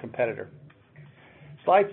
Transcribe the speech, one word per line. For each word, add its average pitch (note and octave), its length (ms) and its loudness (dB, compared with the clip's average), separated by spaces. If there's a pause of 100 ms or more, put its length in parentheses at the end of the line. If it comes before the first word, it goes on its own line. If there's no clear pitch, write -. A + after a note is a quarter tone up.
competitor. A#2 500 -4 (1120)
Slide G3 280 4